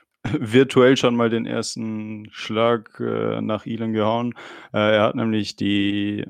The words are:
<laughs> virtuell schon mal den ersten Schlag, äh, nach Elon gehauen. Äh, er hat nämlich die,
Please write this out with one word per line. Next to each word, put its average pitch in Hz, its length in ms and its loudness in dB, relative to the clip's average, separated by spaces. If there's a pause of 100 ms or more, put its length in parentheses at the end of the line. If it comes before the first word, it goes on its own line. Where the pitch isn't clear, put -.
(260)
<laughs> 151 140 -4
virtuell 127 580 6
schon 120 180 2
mal 117 140 2
den 117 160 -2
ersten 110 840 -8
Schlag, 113 680 -2
äh, 110 400 -2
nach 107 260 -4
Elon 113 280 -6
gehauen. 113 400 0 (400)
Äh, 107 240 4
er 104 60 6
hat - 120 2
nämlich 110 400 -2
die, 101 760 -2